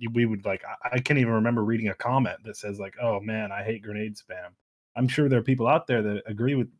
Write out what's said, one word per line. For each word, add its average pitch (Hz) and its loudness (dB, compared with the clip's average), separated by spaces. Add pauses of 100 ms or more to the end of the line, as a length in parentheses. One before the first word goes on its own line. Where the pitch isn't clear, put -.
(140)
we 120 4
would, 107 0
like, 95 -2
I, 117 -6
I 127 2
can't 139 2
even 117 4
remember 113 4
reading 110 0
a 95 -2
comment 120 0
that 110 -12
says, 101 -8
like, 98 -10
"Oh 113 0
man, 107 -6
I 101 -8
hate 110 -6
grenade 107 -6
spam." 90 -14 (460)
I'm 127 2
sure 143 2
there 131 4
are 113 2
people 123 2
out 156 4
there 120 2
that 104 -2
agree 113 -2
with 123 0 (100)